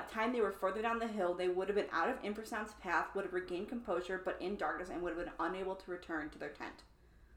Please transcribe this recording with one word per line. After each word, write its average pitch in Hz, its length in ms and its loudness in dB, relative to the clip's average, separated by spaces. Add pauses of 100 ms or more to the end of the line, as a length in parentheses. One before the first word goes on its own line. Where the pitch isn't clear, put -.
the - 80 -10
time 226 200 2
they 233 80 4
were 196 100 4
further 196 300 0
down 233 180 2
the 226 80 0
hill, 190 260 4
they 180 140 2
would 185 220 4
have 202 80 0
been 196 160 4
out 170 160 4
of 247 120 -2
infrasound's 214 520 -4 (100)
path, 175 220 4 (100)
would 196 80 2
have 180 100 -4
regained 180 360 -2
composure, 185 560 0
but 185 160 0
in 196 160 0
darkness, 165 320 0
and 175 120 -4
would 170 140 0
have 175 100 -2
been - 140 -6
unable 185 360 0
to 185 160 -10
return 160 400 -4
to - 80 -18
their 147 100 -4
tent. - 340 -10 (540)